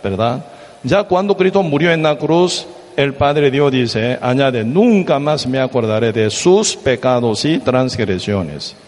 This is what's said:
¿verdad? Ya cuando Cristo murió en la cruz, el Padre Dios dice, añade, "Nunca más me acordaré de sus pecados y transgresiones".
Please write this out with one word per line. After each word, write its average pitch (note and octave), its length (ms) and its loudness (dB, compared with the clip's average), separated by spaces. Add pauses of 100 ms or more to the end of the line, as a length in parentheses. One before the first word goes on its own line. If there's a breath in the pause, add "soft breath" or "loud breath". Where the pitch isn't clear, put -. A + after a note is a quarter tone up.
¿verdad? A2 400 -2 (400 loud breath)
Ya F#3 200 0
cuando G3 340 0
Cristo F#3 260 2
murió D#3+ 300 0
en D#3+ 100 -2
la D3+ 140 0
cruz, E3+ 500 0 (300)
el C#3 160 0
Padre C#3+ 360 2
Dios C#3+ 220 2
dice, B2 500 -2
añade, B2+ 440 0
"Nunca F3+ 520 2
más C#3+ 300 -2
me B2+ 120 -2
acordaré A#2 520 0
de G#2+ 180 0
sus F#3+ 460 2
pecados A#2+ 720 0
y D3+ 140 0
transgresiones". G2+ 1160 -2 (120)